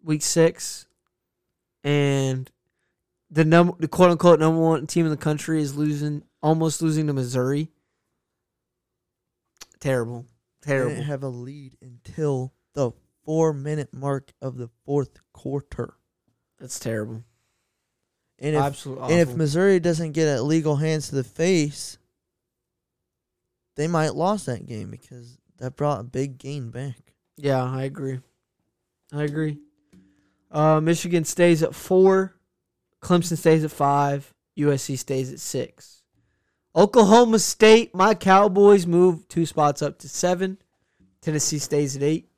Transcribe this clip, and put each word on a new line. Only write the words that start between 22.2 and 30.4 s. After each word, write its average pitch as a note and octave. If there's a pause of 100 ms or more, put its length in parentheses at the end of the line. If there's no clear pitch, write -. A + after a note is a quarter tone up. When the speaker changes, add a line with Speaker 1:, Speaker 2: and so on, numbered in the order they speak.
Speaker 2:
they D3+
might D#3+
lost F#3+
that B2
game G#2+
because A#2+ (200)
that B2+
brought B2
a G#2+
big C3
gain C3+
back. B2 (400)
Speaker 1:
Yeah, C3+
I C3
agree. C3+ (920)
I D3
agree. D3+ (960)